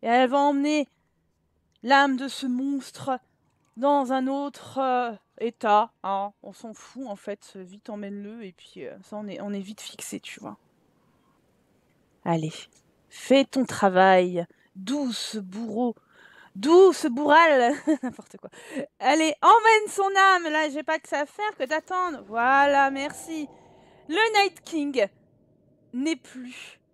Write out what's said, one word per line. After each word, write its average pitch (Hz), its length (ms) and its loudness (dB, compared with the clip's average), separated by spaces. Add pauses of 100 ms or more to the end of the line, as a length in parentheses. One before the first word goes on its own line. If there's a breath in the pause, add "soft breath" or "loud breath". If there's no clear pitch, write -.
Et - 40 -6
elle 247 240 2
va 277 80 0
emmener 285 500 0 (920)
l'âme 269 340 2
de 269 120 -6
ce - 180 -10
monstre 262 720 -6 (580)
dans 269 360 0
un 262 160 -2
autre, 277 500 -8
euh, 247 340 -2 (260)
état, 226 540 0 (100)
hein. 196 300 -4 (100)
On 196 100 -18
s'en 220 220 -18
fout, - 320 -16
en 202 100 -12
fait. - 400 -14
Vite, 190 340 -20
emmène-le, 208 540 -12
et 185 80 -16
puis, - 340 -20
euh, - 160 -14
ça, - 140 -16
on 208 100 -12
est, 196 140 -12
on 202 120 -10
est 202 80 -6
vite 196 200 -14
fixé, - 400 -14
tu - 200 -20
vois. - 160 -16 (1700)
Allez, 160 280 -4 (560)
fais - 360 2
ton 269 200 -4
travail, 185 840 2 (300 soft breath)
douce 233 600 -6
bourreau. 220 580 -6 (600 soft breath)
Douce 320 520 6
bourrale, 294 680 4 (120)
<laughs> 302 160 0
n'importe - 340 -14
quoi. - 120 -20 (520 loud breath)
Allez, 311 420 2
emmène 427 460 6
son 392 200 -2 (260)
âme, 339 180 -2
là, 311 160 0
j'ai 285 160 -8
pas 320 160 -4
que - 80 -20
ça 285 120 -4
à 294 60 -4
faire 415 320 -8
que 302 60 -4
d'attendre. 311 640 -6
Voilà, 269 640 2
merci. 285 560 -10 (600 soft breath)
Le 415 340 2
Night 381 200 -4
King 285 440 -2 (840)
n'est 277 240 -4
plus. - 640 -18 (160)